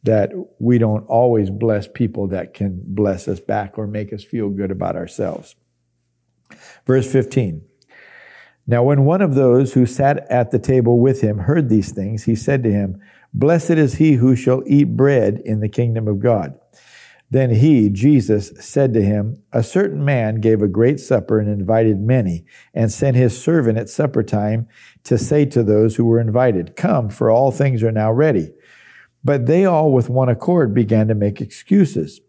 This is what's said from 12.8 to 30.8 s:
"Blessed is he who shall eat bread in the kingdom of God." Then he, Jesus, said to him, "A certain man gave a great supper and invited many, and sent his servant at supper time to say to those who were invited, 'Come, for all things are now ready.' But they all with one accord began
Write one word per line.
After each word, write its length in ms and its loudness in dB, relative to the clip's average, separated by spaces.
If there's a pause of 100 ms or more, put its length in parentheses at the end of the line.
"Blessed 380 2
is 240 2
he 180 4
who 220 4
shall 300 0
eat 300 2
bread 480 2
in 160 -4
the 80 -2
kingdom 400 -2
of 120 -2
God." 340 0 (760)
Then 200 0
he, 400 4
Jesus, 680 0
said 360 -2
to 80 2
him, 380 -2 (120)
"A 100 -2
certain 440 -2
man 300 0
gave 260 2
a 80 0
great 320 0
supper 380 0
and 100 -2
invited 500 0
many, 460 -2 (280)
and 160 0
sent 280 -2
his 200 2
servant 400 0
at 120 -8
supper 340 -2
time 440 -2 (360)
to 140 0
say 300 0
to 140 0
those 360 2
who 80 0
were 160 2
invited, 560 -2
'Come, 320 -2
for 200 -2
all 220 2
things 320 -2
are 80 0
now 220 0
ready.' 400 0 (720)
But 200 0
they 200 2
all 260 2
with 180 2
one 200 0
accord 440 0
began 360 2